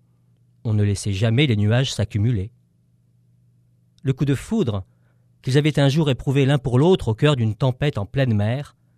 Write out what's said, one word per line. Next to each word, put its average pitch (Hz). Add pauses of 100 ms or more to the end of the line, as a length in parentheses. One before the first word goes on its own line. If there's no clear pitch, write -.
(640)
On 110
ne 104
laissait 101
jamais 117
les 113
nuages 110
s'accumuler. 104 (1500)
Le 135
coup 135
de 139
foudre 113 (580)
qu'ils 131
avaient 151
un 139
jour 151
éprouvé 139
l'un 139
pour 123
l'autre 180
au 110
cœur 147
d'une 110
tempête 143
en 98
pleine 127
mer 113 (220)